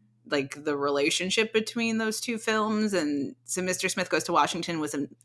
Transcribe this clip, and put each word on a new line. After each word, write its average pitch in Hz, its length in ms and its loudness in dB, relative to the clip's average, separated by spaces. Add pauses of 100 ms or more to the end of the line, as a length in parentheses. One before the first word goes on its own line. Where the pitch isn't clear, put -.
(280)
like, 143 360 -2
the 147 120 0
relationship 156 760 2
between 226 460 0
those 220 220 0
two 233 180 -4
films. 214 540 0
And 147 420 0 (120)
so - 160 -4
Mister 185 260 0
Smith 180 220 -2
Goes 170 140 2
to 180 80 -2
Washington 160 460 2
was 151 160 -4
in-, 143 140 -4 (160)